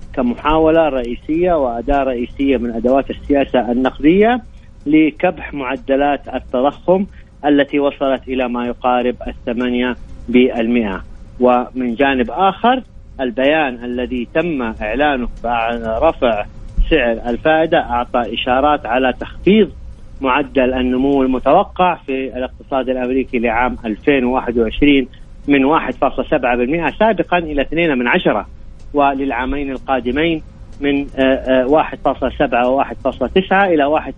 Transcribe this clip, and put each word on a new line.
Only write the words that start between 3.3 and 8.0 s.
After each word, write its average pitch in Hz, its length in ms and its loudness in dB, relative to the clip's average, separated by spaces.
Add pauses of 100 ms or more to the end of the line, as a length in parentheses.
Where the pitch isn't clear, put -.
النقدية 170 720 2 (440)
لكبح 156 680 2
معدلات 135 800 -2
التضخم 143 720 0 (400)
التي 143 340 4
وصلت 135 480 0